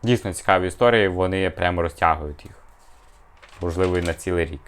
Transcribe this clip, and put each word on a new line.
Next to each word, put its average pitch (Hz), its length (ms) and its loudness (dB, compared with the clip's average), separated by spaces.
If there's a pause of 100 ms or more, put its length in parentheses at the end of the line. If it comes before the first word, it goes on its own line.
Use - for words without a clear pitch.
Дійсно 113 300 0
цікаві 92 340 0
історії, 113 420 2
вони 92 420 0
прямо 87 320 -2
розтягують 80 600 -2
їх. - 100 -20 (1040)
Можливо, 90 380 0
і 87 40 0
на 85 120 -4
цілий 87 300 -2
рік. 78 240 -10